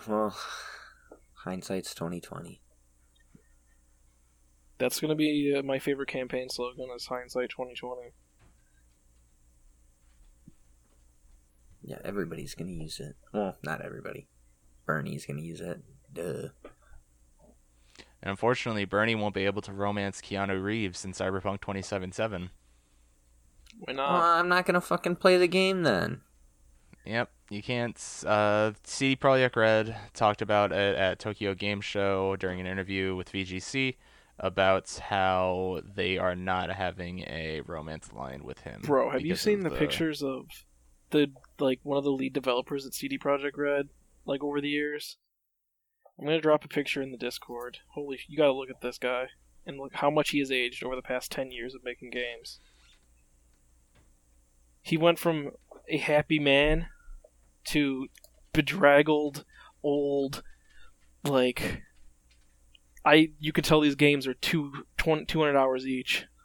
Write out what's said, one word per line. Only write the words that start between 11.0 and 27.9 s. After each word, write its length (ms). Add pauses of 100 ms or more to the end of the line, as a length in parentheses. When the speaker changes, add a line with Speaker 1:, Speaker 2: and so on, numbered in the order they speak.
Speaker 1:
Yeah, 220
everybody's 520
gonna 160
use 280
it. 160 (180)
Well, 300
not 180
everybody. 460 (580)
Bernie's 400
gonna 160
use 200
it. 200 (320)
Duh. 360 (1700)
Speaker 3:
And 100
unfortunately, 540
Bernie 300
won't 200
be 100
able 160
to 100
romance 500
Keanu 400
Reeves 440
in 80
Cyberpunk 480
twenty 200
seven 300
seven. 380 (1300)
Speaker 2:
Why 160
not? 200
Speaker 1:
Well, 100
I'm 260
not 160
gonna 160
fucking 360
play 200
the 100
game 360
then. 380 (840)
Speaker 3:
Yep, 260 (180)
you 140
can't. 340 (280)